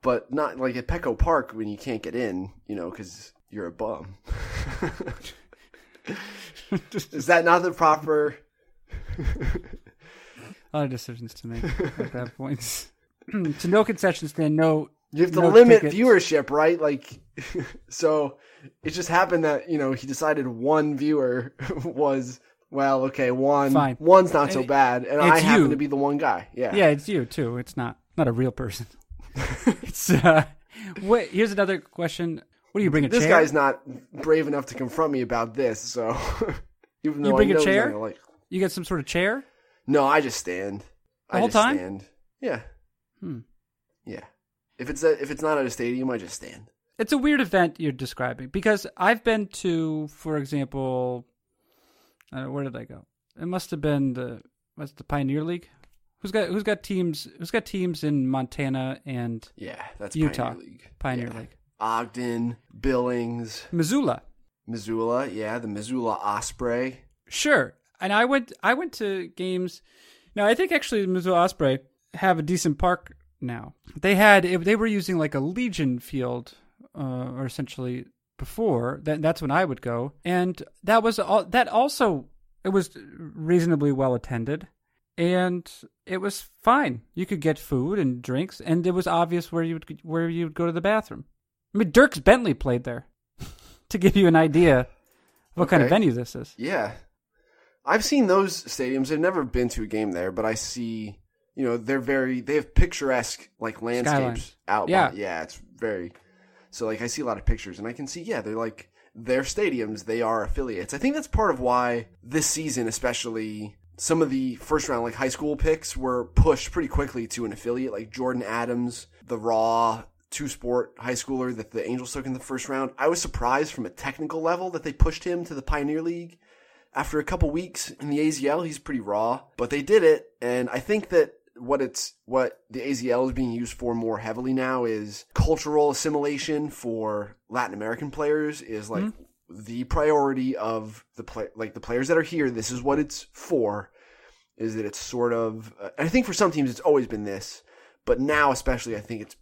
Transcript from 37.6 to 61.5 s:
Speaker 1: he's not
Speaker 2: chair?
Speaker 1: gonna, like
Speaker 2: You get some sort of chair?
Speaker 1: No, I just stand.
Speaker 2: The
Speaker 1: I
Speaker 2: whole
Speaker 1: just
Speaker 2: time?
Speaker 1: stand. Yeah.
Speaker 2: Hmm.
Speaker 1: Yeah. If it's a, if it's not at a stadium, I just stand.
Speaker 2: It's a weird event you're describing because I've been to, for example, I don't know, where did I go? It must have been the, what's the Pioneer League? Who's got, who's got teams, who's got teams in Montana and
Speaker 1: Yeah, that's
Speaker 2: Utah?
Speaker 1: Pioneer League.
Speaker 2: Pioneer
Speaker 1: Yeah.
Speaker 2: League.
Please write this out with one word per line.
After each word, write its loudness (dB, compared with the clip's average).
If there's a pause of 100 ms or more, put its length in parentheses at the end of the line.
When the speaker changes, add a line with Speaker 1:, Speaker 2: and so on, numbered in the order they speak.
Speaker 1:
he's 4
not 4
Speaker 2:
chair? 4
Speaker 1:
gonna, -6
like -8 (320)
Speaker 2:
You -2
get 0
some -8
sort -4
of -8
chair? -2 (440)
Speaker 1:
No, 6
I 6
just -4
stand. -8 (500)
Speaker 2:
The -2
Speaker 1:
I 2
Speaker 2:
whole 2
Speaker 1:
just 0
Speaker 2:
time? 2
Speaker 1:
stand. -8 (360)
Yeah. -4 (600)
Speaker 2:
Hmm. -10 (680)
Speaker 1:
Yeah. -14 (540)
If -10
it's -6
a, 4
if -8
it's -8
not 0
at 0
a -4
stadium, -4
I -4
just -12
stand. -18 (280)
Speaker 2:
It's -2
a 2
weird 2
event 2
you're -2
describing -8
because 0 (100)
I've 2
been 0
to, -2
for -6
example, -4 (1080)
I -12
don't -8
know, -10
where -6
did -8
I -12
go? -20 (340)
It -8
must -6
have -6
been 0
the, -8 (320)
what's -14
the -20
Pioneer -2
League? -8 (580)
Who's -10
got, 0
who's -2
got -2
teams, -4 (100)
who's -10
got 0
teams -4
in 0
Montana -4
and -8
Speaker 1:
Yeah, -14 (180)
that's -10
Speaker 2:
Utah? 0
Speaker 1:
Pioneer -16
League. -20
Speaker 2:
Pioneer -4
Speaker 1:
Yeah. -12
Speaker 2:
League. -18 (220)